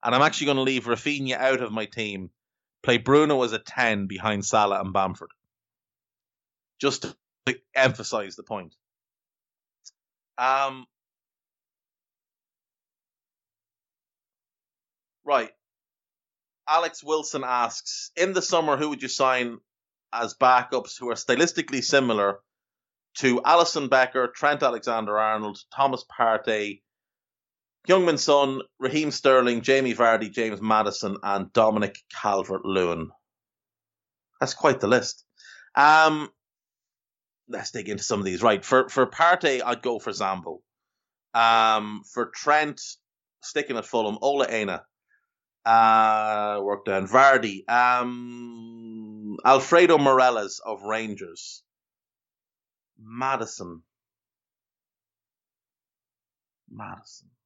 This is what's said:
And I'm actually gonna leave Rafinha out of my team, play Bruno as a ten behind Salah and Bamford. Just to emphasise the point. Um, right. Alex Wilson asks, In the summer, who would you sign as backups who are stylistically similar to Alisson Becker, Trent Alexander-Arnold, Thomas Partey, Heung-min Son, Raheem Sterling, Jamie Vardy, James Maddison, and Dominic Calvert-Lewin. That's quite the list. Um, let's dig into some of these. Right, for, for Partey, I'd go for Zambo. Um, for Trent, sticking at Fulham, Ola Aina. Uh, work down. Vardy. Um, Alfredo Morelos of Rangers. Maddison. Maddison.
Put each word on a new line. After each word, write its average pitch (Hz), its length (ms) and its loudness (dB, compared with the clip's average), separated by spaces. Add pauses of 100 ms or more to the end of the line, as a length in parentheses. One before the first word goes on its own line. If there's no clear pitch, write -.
And 120 100 0
I'm 131 80 4
actually 151 260 0
gonna 135 140 0
leave 131 220 -2
Rafinha 131 500 -4
out 131 280 0
of 110 100 -8
my 110 140 -6
team, 101 440 -10 (520)
play 120 160 2
Bruno 139 440 4
as 113 100 -2
a 110 60 -4
ten 110 480 -2
behind 98 380 -4
Salah 101 360 2
and 95 120 -8
Bamford. 95 380 -4 (1500)
Just 135 220 -2 (440)
to 131 140 -4 (140)
emphasise 113 600 0
the 104 80 -20
point. 95 320 -12 (1600)
Um, 131 480 -2 (4000)
right. 143 260 0 (1160)
Alex 165 380 -2
Wilson 151 400 -4
asks, 123 720 -6
In 185 160 -2
the 180 100 -2
summer, 160 340 0
who 151 120 -2
would 135 140 -8
you 131 60 -8
sign 127 500 -2 (540)
as 113 220 -6
backups 127 640 2
who 123 120 -8
are 113 40 -2
stylistically 139 680 -2
similar 110 560 2 (800)
to 123 220 2
Alisson 165 500 2
Becker, 127 380 2
Trent 147 340 -2
Alexander-Arnold, 107 960 -2 (160)
Thomas 135 300 -2 (140)
Partey, 107 640 -2 (1040)
Heung-min 175 300 4
Son, 139 420 2 (180)
Raheem 147 320 -2
Sterling, 123 520 2
Jamie 135 320 2
Vardy, 110 360 2
James 113 320 -6
Maddison, 107 600 -2
and 98 300 -6
Dominic 107 460 2 (220)
Calvert-Lewin. 95 880 -4 (1300)
That's 139 140 -4
quite 127 260 2
the 98 80 -2
list. - 360 0 (500)
Um, 156 560 4 (1160)
let's - 220 -12
dig 104 180 -10
into 101 160 -8
some 104 160 -4
of 98 40 -6
these. 92 180 -6
Right, 107 220 2
for, 131 240 2
for 127 180 2
Partey, 165 580 0
I'd 120 180 -4
go 120 160 -4
for 110 120 -8
Zambo. 95 500 -6 (720)
Um, 110 680 2 (100)
for 120 140 -6
Trent, 147 540 -2 (640)
sticking 143 340 -6
at 107 100 -8
Fulham, 110 340 -4
Ola 139 280 0
Aina. 104 360 -6 (800)
Uh, 110 960 2
work 101 240 -4
down. 95 220 -2
Vardy. 117 640 4
Um, 117 1700 -4
Alfredo 160 520 6
Morelos 127 680 2
of 101 180 -10
Rangers. 101 800 -10 (1400)
Maddison. 113 840 -8 (2750)
Maddison. - 600 -20 (180)